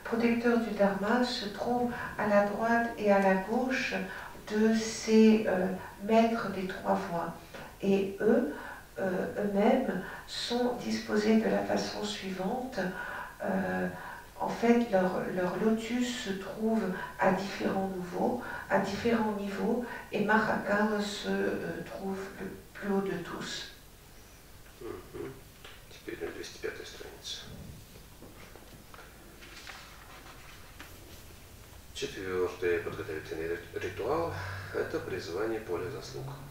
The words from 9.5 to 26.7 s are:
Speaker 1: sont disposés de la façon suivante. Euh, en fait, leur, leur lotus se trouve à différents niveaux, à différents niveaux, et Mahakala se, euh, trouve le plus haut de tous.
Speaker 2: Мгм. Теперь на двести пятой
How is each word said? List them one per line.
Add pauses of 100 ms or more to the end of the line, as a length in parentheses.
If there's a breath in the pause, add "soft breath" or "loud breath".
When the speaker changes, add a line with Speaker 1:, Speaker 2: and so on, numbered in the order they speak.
Speaker 1:
sont
disposés
de
la
façon
suivante. (640 loud breath)
Euh, (520 loud breath)
en
fait,
leur, (120)
leur
lotus
se
trouve (360 loud breath)
à
différents
niveaux, (280 loud breath)
à
différents
niveaux, (260 loud breath)
et
Mahakala
se,
euh,
trouve (220)
le (260)
plus
haut
de
tous. (1080)
Speaker 2:
Мгм. (580)
Теперь
на
двести
пятой